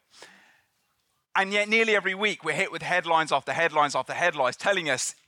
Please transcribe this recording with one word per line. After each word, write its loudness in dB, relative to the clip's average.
And 0
yet 0
nearly 4
every 0
week -2
we're -2
hit -2
with -8
headlines 0
after 0
headlines 2
after -4
headlines 0
telling 0
us -2